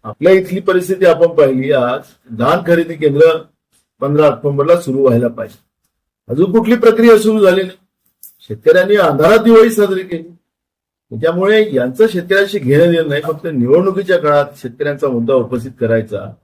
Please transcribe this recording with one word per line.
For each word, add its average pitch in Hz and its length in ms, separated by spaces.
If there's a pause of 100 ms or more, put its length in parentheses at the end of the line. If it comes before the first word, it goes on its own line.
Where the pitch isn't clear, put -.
आपल्या 147 280
इथली 185 280
परिस्थिती 185 460
आपण 170 200
पाहिली, 135 460
आज 123 280 (380)
धान 147 280
खरेदी 170 280
केंद्र 151 440 (640)
पंधरा 147 260
ऑक्टोबरला 143 540
सुरू 135 180
व्हायला 123 300
पाहिजे, 113 300 (680)
अजून 156 240
कुठली 226 240
प्रक्रिया 226 420
सुरू 214 260
झाली 185 180
नाही. 185 140 (720)
शेतकऱ्यांनी 180 480
अंधारात 165 420
दिवाळी 226 320
साजरी 190 300
केली. 170 360 (760)
त्याच्यामुळे 185 600
यांचं 127 340
शेतकऱ्याशी 196 520
घेणं 147 320
देणं 160 180
नाही, 147 140
फक्त 156 300
निवडणुकीच्या 180 640
काळात 147 260 (120)
शेतकऱ्यांचा 143 520
मुद्दा 120 260
उपस्थित 123 360 (100)
करायचा 110 520 (120)